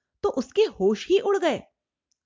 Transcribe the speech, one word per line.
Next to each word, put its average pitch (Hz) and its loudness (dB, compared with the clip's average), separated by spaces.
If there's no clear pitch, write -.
तो 403 0
उसके - -2
होश 208 -2
ही 381 4
उड़ 403 0
गए। 302 -2